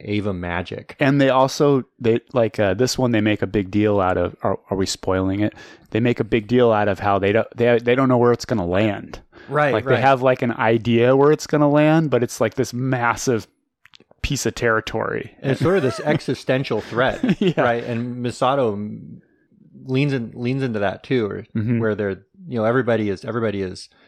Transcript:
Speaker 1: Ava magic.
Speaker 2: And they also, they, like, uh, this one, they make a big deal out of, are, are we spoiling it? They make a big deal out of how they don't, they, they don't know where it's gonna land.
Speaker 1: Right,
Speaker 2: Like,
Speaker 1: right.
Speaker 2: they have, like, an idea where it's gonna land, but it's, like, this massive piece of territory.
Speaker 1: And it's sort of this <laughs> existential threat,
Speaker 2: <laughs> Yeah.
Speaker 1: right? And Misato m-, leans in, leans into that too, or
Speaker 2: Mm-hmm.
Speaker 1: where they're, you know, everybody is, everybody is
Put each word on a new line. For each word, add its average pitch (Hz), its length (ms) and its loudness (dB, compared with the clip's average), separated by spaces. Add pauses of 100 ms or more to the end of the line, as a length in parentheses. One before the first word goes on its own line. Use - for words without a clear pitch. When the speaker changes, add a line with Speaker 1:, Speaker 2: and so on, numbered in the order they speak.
Speaker 1:
Ava 104 320 -4
magic. 87 680 -8
Speaker 2:
And 139 220 2
they 135 80 4
also, 135 540 2 (140)
they, 117 220 2 (140)
like, 113 260 0
uh, 95 140 2
this 123 240 0
one, 123 140 2
they 107 100 2
make 107 180 2
a 101 60 -2
big 95 240 -2
deal 104 280 2
out 92 200 2
of, 87 240 -2
are, 95 160 -2 (120)
are 95 60 -2
we 95 80 0
spoiling 95 560 -2
it? 104 140 -2 (360)
They 110 100 0
make 120 200 0
a 117 40 0
big 104 240 -2
deal 120 220 4
out 104 180 2
of 95 100 -2
how 101 200 2
they 98 140 2
don't, 110 240 2
they, 117 220 4
they 120 160 2
don't 131 160 2
know 123 80 4
where 120 140 4
it's - 120 -2
gonna 98 220 -2
land. 101 540 -2 (280)
Speaker 1:
Right, 143 240 0
Speaker 2:
Like, 110 140 -2
Speaker 1:
right. 123 100 2
Speaker 2:
they 117 60 0
have, 135 180 4
like, 127 220 2
an 120 100 -2
idea 117 640 2
where 143 160 6
it's 147 140 -2
gonna 147 240 2
land, 151 400 4
but 120 120 2
it's, - 160 -6
like, 110 160 0
this 120 200 -4
massive 120 720 -2 (760)
piece - 240 -4
of 110 100 -2
territory. 110 840 -2
Speaker 1:
And 135 120 -2
it's - 100 -2
sort 180 160 2
of 156 40 0
this 127 180 -2
<laughs> - 40 -10
existential 131 760 -2
threat, 117 360 -2 (180)
Speaker 2:
<laughs> - 40 -14
Yeah. 175 220 0
Speaker 1:
right? 120 200 0
And 120 400 -6
Misato 123 520 0
m-, 107 480 -12 (640)
leans 135 260 0
in, 117 220 -6
leans 123 280 -4
into 113 180 -4
that 95 220 -2
too, 120 240 0
or 101 200 -8 (100)
Speaker 2:
Mm-hmm. 117 220 0
Speaker 1:
where 110 160 0
they're, 98 320 -4 (200)
you 127 120 -6
know, 107 60 0
everybody 113 440 0
is, 95 160 -6
everybody 110 380 -4
is - 260 -10 (200)